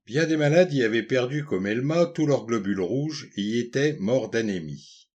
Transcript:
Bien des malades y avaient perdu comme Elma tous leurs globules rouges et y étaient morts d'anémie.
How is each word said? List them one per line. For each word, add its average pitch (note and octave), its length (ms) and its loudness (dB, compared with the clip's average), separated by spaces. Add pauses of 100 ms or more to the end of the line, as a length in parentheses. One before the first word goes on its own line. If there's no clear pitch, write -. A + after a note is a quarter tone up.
Bien D3 200 0
des D#3 120 0
malades D3+ 360 4
y C3 100 2
avaient A2+ 200 2
perdu C3 400 -2
comme G2 240 -2
Elma C#3+ 380 2
tous E3 200 -2
leurs B2+ 200 2
globules G2+ 340 -2
rouges C#3 560 -4
et G2+ 60 -4
y A2 180 -2
étaient C3+ 400 -2
morts A2 300 0
d'anémie. F2+ 840 -6